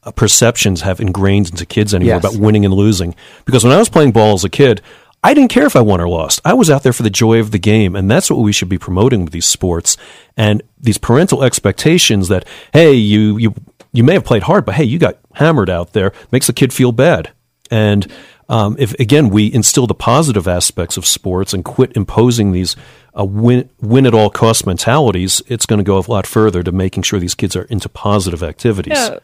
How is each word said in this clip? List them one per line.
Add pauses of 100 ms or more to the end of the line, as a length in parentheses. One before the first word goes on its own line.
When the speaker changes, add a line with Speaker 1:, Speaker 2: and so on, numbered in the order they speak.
Speaker 1:
uh,
perceptions
have
ingrained
into
kids
anymore
Speaker 2:
Yes.
Speaker 1:
about
winning
and
losing. (300)
Because
when
I
was
playing
ball
as
a
kid, (440)
I
didn't
care
if
I
won
or
lost.
I
was
out
there
for
the
joy
of
the
game,
and
that's
what
we
should
be
promoting
with
these
sports. (400)
And (180)
these
parental
expectations
that, (280)
hey,
you,
you, (380)
you
may
have
played
hard,
but
hey,
you
got (160)
hammered
out
there, (200)
makes
the
kid
feel
bad. (400)
And, (380)
um,
if,
again,
we
instill
the
positive
aspects
of
sports
and
quit
imposing
these, (440)
uh,
win, (100)
win
at
all
cost
mentalities,
it's
gonna
go
a
lot
further
to
making
sure
these
kids
are
into
positive
activities.
Speaker 3:
Yeah,